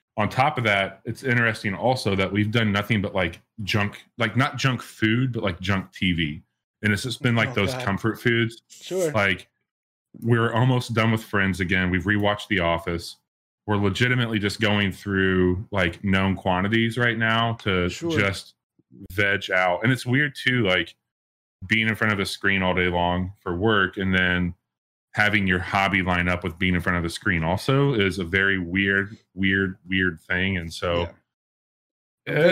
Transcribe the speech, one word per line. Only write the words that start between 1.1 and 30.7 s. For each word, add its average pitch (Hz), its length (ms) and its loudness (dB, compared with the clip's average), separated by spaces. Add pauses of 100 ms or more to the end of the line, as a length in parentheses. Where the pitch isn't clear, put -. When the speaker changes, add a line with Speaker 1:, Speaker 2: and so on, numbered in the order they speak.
Speaker 1:
interesting 117 500 0
also 101 400 0
that 95 180 0
we've 107 200 0
done 113 180 2
nothing 101 320 0
but, 98 140 -4
like, 87 240 -2 (240)
junk, 101 400 -2 (120)
like, 110 200 -2
not 139 200 0
junk 127 240 -2
food, 117 520 0
but, 110 100 -6
like, 95 160 -2
junk 95 320 -2
T 92 220 0
V. 80 280 -4 (440)
And 107 80 2
it's 98 100 -2
just 120 180 -8
been, 123 140 2
like, 110 160 2
Speaker 2:
Oh, 123 40 -8
Speaker 1:
those 101 200 0
Speaker 2:
God. 127 100 -6
Speaker 1:
comfort 104 360 -2
foods. 117 480 0
Speaker 2:
Sure. 175 420 -4
Speaker 1:
Like, 98 380 0 (720)
we're 117 320 2
almost 123 420 2
done 113 160 2
with 113 140 0
Friends 95 340 0
again. 92 320 0
We've 90 140 0
rewatched 104 440 0
The 98 120 0
Office. 85 560 -2 (500)
We're 104 120 0
legitimately 113 600 2
just 101 220 -4
going 104 320 2
through, 95 800 2
like, 90 320 -2
known 95 320 2
quantities 104 600 0
right 120 220 0
now 113 440 0
to 90 260 0
Speaker 2:
Sure. 165 280 -6
Speaker 1:
just 98 380 -2 (560)
veg 101 400 0
out. 92 320 2
And 117 100 2
it's 123 140 -4
weird, 135 300 0
too, 127 260 0
like, 92 320 0 (720)
being 110 220 0
in 110 80 0
front 110 160 2
of 98 80 0
a 95 60 -2
screen 98 360 -2
all 92 120 2
day 90 140 2
long 87 520 0
for 87 160 -6
work 98 400 2
and 95 180 0
then 90 400 2 (600)
having 104 320 2
your 90 140 2
hobby 98 420 0
line 87 260 0
up 90 160 -2
with 85 140 -8
being 90 160 0
in 87 60 0
front 87 180 0
of 85 60 -2
a 85 60 -4
screen 85 320 -2
also 135 520 0
is 98 240 0
a 95 60 -4
very 98 340 2
weird, 98 580 0 (180)
weird, 95 440 0 (100)
weird 92 320 -2
thing. 92 380 -2
And 82 140 -8